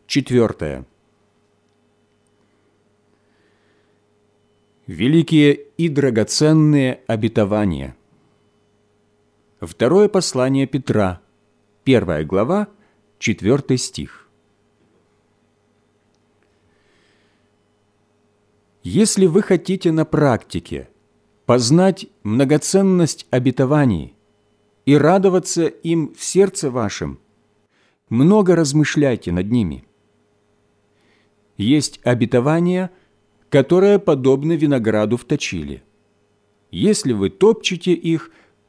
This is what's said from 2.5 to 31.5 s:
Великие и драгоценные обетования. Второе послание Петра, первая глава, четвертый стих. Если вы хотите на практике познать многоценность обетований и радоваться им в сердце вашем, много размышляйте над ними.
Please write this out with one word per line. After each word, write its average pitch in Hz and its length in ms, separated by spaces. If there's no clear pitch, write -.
Великие 147 680
и - 360
драгоценные 139 1160
обетования. 104 880
Второе 139 500
послание 135 560
Петра, 104 560
первая 90 400
глава, 123 440
четвертый 123 580
стих. - 500
Если 190 420
вы 180 160
хотите 180 500
на 156 140
практике 110 840
познать 143 640
многоценность 151 1080
обетований 127 840
и 139 100
радоваться 175 720
им 165 480
в - 100
сердце 190 480
вашем, 98 480
много 180 480
размышляйте 143 800
над 92 180
ними. 87 320